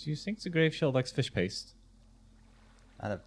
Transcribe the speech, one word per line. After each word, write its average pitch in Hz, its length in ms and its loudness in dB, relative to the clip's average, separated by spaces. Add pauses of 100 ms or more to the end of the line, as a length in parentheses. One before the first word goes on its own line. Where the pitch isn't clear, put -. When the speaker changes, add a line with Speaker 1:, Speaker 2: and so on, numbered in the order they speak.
Speaker 1:
Do 151 60 -6
you 151 80 -2
think 214 240 -6
the - 80 -6
grave 160 260 4
shell 151 160 2
likes 127 220 2
fish - 200 0
paste? - 420 -2 (1200)
Speaker 2:
I'd, 104 280 -4